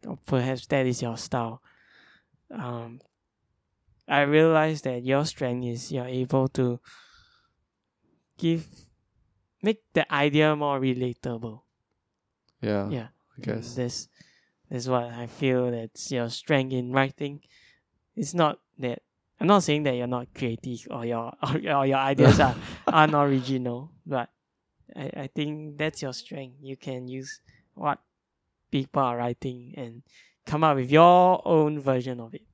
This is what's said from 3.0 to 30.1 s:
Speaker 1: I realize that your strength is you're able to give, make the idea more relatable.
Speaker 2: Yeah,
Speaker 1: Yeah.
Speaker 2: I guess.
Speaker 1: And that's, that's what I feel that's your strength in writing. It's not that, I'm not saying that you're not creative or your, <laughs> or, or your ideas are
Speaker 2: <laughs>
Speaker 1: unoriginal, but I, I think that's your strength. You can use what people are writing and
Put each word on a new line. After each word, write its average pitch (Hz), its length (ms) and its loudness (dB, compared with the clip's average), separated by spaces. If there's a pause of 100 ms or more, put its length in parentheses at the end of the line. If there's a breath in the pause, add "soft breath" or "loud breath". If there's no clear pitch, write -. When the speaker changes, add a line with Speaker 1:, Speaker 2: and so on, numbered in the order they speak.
Speaker 1:
I 143 140 2
realize 156 600 4
that 123 200 -6
your 135 220 2
strength 123 400 -4
is 117 260 -8
you're 127 160 -4
able 127 420 0
to 123 300 -2 (1600 soft breath)
give, 165 300 -2 (960)
make 214 200 0 (120)
the - 200 0
idea 151 420 4
more 143 240 -2
relatable. 123 840 -4 (1000)
Speaker 2:
Yeah, 104 280 -2
Speaker 1:
Yeah. 120 180 -6 (300)
Speaker 2:
I 123 40 -18
guess. 117 340 -8
Speaker 1:
And 123 100 -2
that's, - 220 -8 (640 soft breath)
that's 123 180 -8
what 127 180 0
I 120 220 -12
feel 127 440 -2
that's 113 400 -10
your 120 180 -4
strength 131 440 -2
in 123 180 -4
writing. 135 500 -4 (720 soft breath)
It's 147 180 -6
not 160 260 2 (200)
that, 123 220 -6 (380)
I'm 180 80 0
not 196 160 6
saying 151 200 0
that 131 120 0
you're 123 120 -4
not 123 260 -6
creative 120 560 -6
or 117 160 -8
your, 117 320 -6
<laughs> - 60 -6
or, 131 120 -2
or 143 300 0
your 135 120 2
ideas 139 420 6
are 131 160 4 (160)
Speaker 2:
<laughs> - 160 -6
Speaker 1:
unoriginal, 135 1040 2 (140)
but 131 240 -4 (680)
I, 139 200 -10
I 135 120 -10
think 151 500 -10
that's 156 240 -6
your 131 120 -8
strength. 131 480 -14
You 135 160 -12
can 127 300 -10
use 131 320 -12 (360 soft breath)
what - 240 -4 (720)
people 139 300 -2
are 123 160 0
writing 123 600 -6
and 123 260 -14 (420 soft breath)